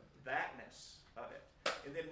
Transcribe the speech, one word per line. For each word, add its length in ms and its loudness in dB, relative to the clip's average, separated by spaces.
thatness 720 2
of 160 -2
it. 120 -8
And 100 -4
then 160 2